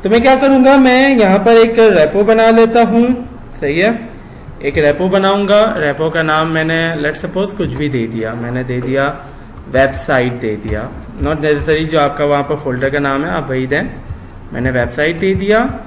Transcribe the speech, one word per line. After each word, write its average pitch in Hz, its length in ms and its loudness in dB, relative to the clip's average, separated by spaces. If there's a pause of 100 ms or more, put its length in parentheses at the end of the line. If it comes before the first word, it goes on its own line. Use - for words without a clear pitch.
तो 190 60 0
मैं 233 120 4
क्या 262 140 6
करूँगा, 269 420 6
मैं 262 400 4
यहाँ 196 220 4
पर 226 180 4
एक 226 220 4
रेपो 190 440 4
बना 226 260 4
लेता 226 340 4
हूँ, 233 220 2 (560)
सही 151 180 -2
है, 214 120 2 (720)
एक 143 140 -2
रेपो 151 320 0
बनाऊँगा। 196 520 2 (160)
रेपो 151 320 -2
का 160 140 -2
नाम 156 240 0
मैंने 160 300 -2 (200)
let's 151 280 -6
suppose 190 320 -6
कुछ 143 160 -4
भी 147 160 -4
दे 123 180 -2
दिया, 110 260 -6
मैंने 120 300 -6
दे 123 180 -6
दिया 135 260 -2 (640)
वेबसाइट 131 720 0
दे 107 220 -4
दिया, 107 260 -6 (280)
not 147 240 -4
necessary 151 500 0
जो 160 80 2
आपका 143 260 0
वहाँ 143 180 0
पर 147 120 -2
फोल्डर 135 340 -4
का 143 100 -2
नाम 139 260 -2
है 180 60 -6
आप 151 180 -6
वही 131 180 -2
दें, 147 160 -2 (680)
मैंने 127 180 -2
वेबसाइट 147 480 -2
दे 190 160 0
दिया। 208 280 2 (240)